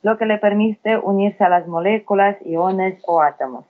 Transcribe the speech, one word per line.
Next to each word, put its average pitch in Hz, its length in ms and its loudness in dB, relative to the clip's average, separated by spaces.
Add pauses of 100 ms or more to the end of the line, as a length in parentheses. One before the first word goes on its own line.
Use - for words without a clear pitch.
lo 220 160 0
que 226 80 -2
le 214 100 0
permite 208 600 0
unirse 202 440 0
a 185 60 4
las 175 180 2
moléculas, 196 800 0
iones 185 600 -2
o 170 160 2
átomos 135 480 -4